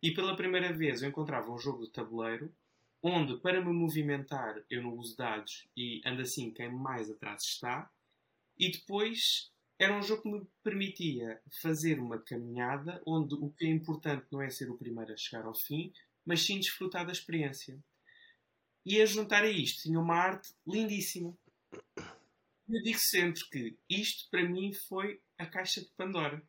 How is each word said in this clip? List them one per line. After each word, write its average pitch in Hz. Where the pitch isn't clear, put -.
e 165
pela 185
primeira 180
vez 147
eu 139
encontrava 139
um 120
jogo 120
de 113
tabuleiro 113
onde, 160
para 185
me 175
movimentar, 143
eu 123
não 120
uso 117
dados 110
e 120
ando 127
assim 123
quem 120
mais 123
atrás 104
está, 127
e 185
depois -
era 196
um 202
jogo 214
que 208
me 208
permitia 170
fazer 160
uma 117
caminhada 123
onde 156
o 143
que 165
é 160
importante 156
não 139
é 135
ser 127
o 123
primeiro 113
a 107
chegar 113
ao 113
fim, 156
mas 165
sim 196
desfrutar 185
da 175
experiência. 143
E 202
a 214
juntar 208
a 220
isto 170
tinha 160
uma 165
arte 185
lindíssima. 190
Eu 220
digo 220
sempre 175
que 120
isto, 208
para 180
mim, 190
foi 196
a 170
caixa 185
de -
Pandora. 160